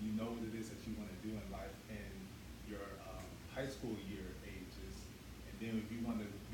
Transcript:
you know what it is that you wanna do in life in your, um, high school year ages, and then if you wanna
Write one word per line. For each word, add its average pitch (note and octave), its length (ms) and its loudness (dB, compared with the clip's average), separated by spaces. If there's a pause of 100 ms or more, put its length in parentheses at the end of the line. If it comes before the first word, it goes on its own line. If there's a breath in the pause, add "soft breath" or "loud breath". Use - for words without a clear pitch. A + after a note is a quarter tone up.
you G#2+ 80 6
know A#2 240 4
what A2+ 80 2
it A2 80 2
is A2 160 0
that - 160 -4
you A2+ 80 2
wanna G2 320 -2
do A2 80 2
in G2+ 160 0
life - 240 0 (160)
in G2+ 200 -2 (600)
your, G2+ 160 0 (240)
um, - 160 -2 (240)
high C3+ 160 4
school A2+ 400 2
year F#2 400 0
ages, - 480 -4 (560)
and - 80 -4
then A2+ 240 4
if A2 80 -2
you A#2 160 2
wanna G#2+ 200 4 (280)